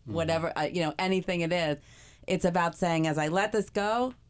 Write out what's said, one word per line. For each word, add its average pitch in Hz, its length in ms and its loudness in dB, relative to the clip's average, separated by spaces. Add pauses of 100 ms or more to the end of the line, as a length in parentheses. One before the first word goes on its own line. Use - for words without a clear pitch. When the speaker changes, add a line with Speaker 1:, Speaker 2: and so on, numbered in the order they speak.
Speaker 1:
Mm-hmm. - 100 -10
Speaker 2:
whatever, 165 440 -2
uh, 151 160 0
you 175 100 0
know, 156 160 -2
anything 185 420 0
it 165 120 -2
is, 160 260 0 (500)
it's 180 160 0
about 170 320 2
saying, 165 320 2
As 156 100 2
I 151 100 2
let 196 220 0
this 208 180 0
go, 233 460 0 (160)